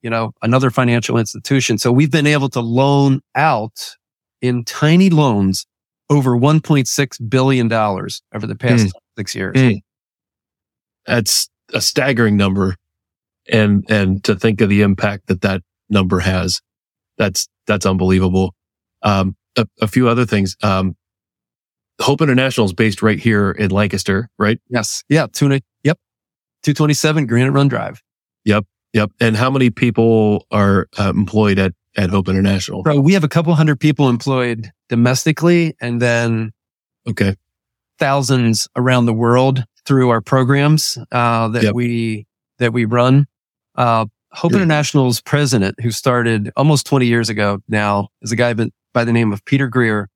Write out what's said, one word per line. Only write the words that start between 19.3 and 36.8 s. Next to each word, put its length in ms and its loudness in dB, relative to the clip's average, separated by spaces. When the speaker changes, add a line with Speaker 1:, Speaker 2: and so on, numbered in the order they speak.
Speaker 2:
a, 100 0
a 80 -2
few 220 2
other 160 0
things. 380 -2
Um, 320 -2
Hope 200 0
International 440 2
is 80 -4
based 280 -2
right 160 0
here 340 0
in 200 -2
Lancaster, 640 -2
right? 220 0
Speaker 1:
Yes. 400 -6
Yeah. 220 2
Two, 280 0
yep. 140 0
Two 120 -2
twenty-seven 520 0
Granite 280 2
Run 160 2
Drive. 340 -6
Speaker 2:
Yep. 220 0
Yep. 260 0
And 180 2
how 120 0
many 200 2
people 840 0
are, 360 2
uh, 160 0
employed 420 2
at, 160 0
at 140 0
Hope 180 -2
International? 580 -2
Speaker 1:
So 140 2
we 140 4
have 100 2
a 60 -2
couple 260 0
hundred 240 2
people 300 2
employed 600 -4
domestically 920 0
and 200 -4
then 500 -2